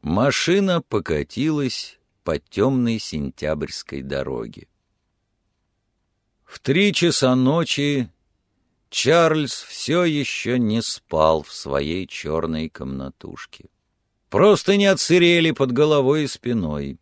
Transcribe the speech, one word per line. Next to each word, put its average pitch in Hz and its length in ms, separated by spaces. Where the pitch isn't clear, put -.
Машина 160 800
покатилась 123 1160
по 78 140
тёмной 117 600
сентябрьской 73 1040
дороге. 67 680
В - 160
три 190 320
часа 143 420
ночи 143 760
Чарльз 156 640
всё - 520
ещё 143 540
не 113 220
спал 80 640
в - 100
своей 73 540
чёрной 80 640
комнатушке. - 960
Просто 202 480
не 202 100
отсырели 170 640
под 135 220
головой 147 520
и - 40
спиной. 76 720